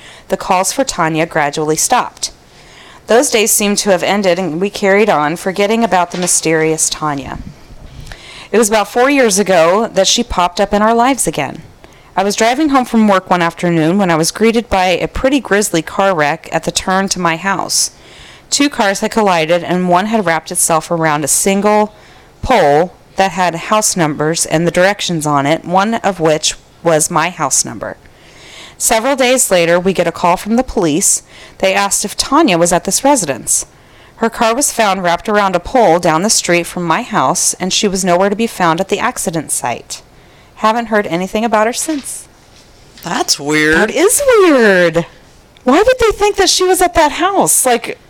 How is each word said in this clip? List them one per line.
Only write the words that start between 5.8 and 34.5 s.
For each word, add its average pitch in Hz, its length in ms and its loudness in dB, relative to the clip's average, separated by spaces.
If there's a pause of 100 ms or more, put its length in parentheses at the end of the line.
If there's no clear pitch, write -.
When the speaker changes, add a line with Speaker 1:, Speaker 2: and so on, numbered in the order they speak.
Speaker 1:
about 180 280 0
the 185 60 -6
mysterious 160 720 0
Tanya. 139 500 -6 (1120)
It 202 60 2
was 220 120 2
about 208 200 0
four 247 200 2
years 240 300 2
ago 185 480 2
that 185 200 0
she - 160 0
popped - 360 -2
up 202 140 0
in 208 80 2
our 220 120 2
lives 240 340 0
again. 147 340 -6 (540)
I 185 80 2
was 196 120 -2
driving 254 340 0
home 269 160 2
from 220 220 2
work 190 220 2
one 180 120 0
afternoon 170 560 0
when 190 140 0
I 165 60 2
was 160 140 0
greeted 226 380 0
by 185 180 0
a 170 200 0
pretty 269 320 0
grisly 202 420 0
car 196 340 0
wreck 151 380 -2
at 165 100 -4
the - 80 -4
turn 190 380 -2
to 180 100 -6
my 170 180 0
house. - 580 -4 (540)
Two 285 200 0
cars 196 300 -2
had 220 120 -4
collided, 175 520 2
and 180 260 -2
one 180 180 2
had 220 180 0
wrapped 165 260 -2
itself 165 400 -2
around 160 320 0
a 139 60 -4
single 208 640 0 (480)
pole 175 520 2 (220)
that 190 160 0
had 175 240 -2
house 214 400 -2
numbers 156 500 -2
and 165 220 0
the 165 40 2
directions 180 540 0
on 143 200 0
it, 160 180 0
one 190 320 0
of 196 240 -4
which 156 360 0 (280)
was 160 260 2
my 165 200 0
house 156 340 -2
number. 110 320 -10 (840)
Several 247 380 0
days 254 360 0
later, 175 280 4
we 185 140 0
get 170 140 0
a 170 40 0
call 175 240 0
from 208 200 -4
the 254 80 2
police. 175 580 0 (380)
They 190 140 2
asked 196 300 -2
if - 140 -8
Tanya 277 400 2
was 170 160 2
at 170 100 0
this - 200 -2
residence. 165 640 0 (520)
Her 226 120 -2
car 226 260 0